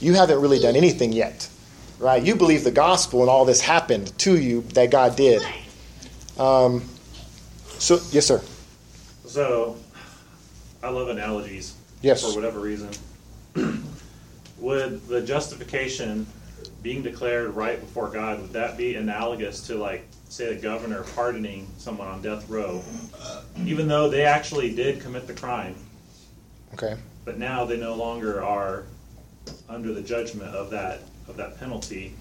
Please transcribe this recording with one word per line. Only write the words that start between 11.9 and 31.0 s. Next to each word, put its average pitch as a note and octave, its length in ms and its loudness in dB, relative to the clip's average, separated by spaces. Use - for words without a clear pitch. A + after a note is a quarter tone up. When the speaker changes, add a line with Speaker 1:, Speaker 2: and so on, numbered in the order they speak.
Speaker 1:
Yes. C3 220 4
Speaker 2:
for A2 120 -2
whatever G#2+ 260 -4
reason. G#2 280 -6
<clears throat> - 300 -4
Would C3 500 -4
the A#2+ 140 -2
justification B2+ 1040 -6
being C3 200 -8
declared A#2+ 520 -4
right A2 260 -4
before A2 280 -8
God, G#2+ 320 -6
would F#2+ 120 -14
that A#2 260 -6
be B2 160 -4
analogous G#2+ 720 -6
to, B2 80 -8
like, G2 320 -8
say, A2+ 280 -8
a F2+ 40 -14
governor A2 420 -6
pardoning G#2+ 520 -4
someone G2+ 300 -10
on F#2+ 140 -12
death G#2+ 260 -8
row, G2 340 -6
even D#3 240 0
though D3+ 200 4
they C#3 160 2
actually D3 500 2
did C3 280 -2
commit B2+ 240 -12
the A#2+ 80 -14
crime? G#2+ 400 -8
Speaker 1:
Okay. A2 200 -6
Speaker 2:
But A2 140 -12
now B2 260 -4
they A#2 120 -4
no A#2 180 -6
longer A2 480 -6
are G2 420 -4
under A#2 240 -8
the G2+ 100 -8
judgment G#2+ 520 -8
of G2 160 -8
that, G2 300 -8